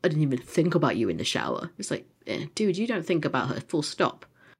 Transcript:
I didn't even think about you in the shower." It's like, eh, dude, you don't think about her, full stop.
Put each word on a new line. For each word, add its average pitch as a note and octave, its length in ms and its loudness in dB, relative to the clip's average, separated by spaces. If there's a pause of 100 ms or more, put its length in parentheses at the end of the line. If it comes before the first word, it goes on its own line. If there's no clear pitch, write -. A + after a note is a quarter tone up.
I F3+ 60 4
didn't D#3 140 2
even C3 160 2
think E3+ 360 0
about C#3 220 4
you A2 120 2
in E2 100 0
the - 60 -4
shower." - 520 -2
It's - 140 -8
like, - 180 -6 (180)
eh, D3+ 280 -6
dude, G3 240 0
you A3+ 80 0
don't G3+ 200 -4
think E3 180 0
about C3 240 0
her, A2+ 120 -4
full - 220 -2
stop. - 420 -2 (360)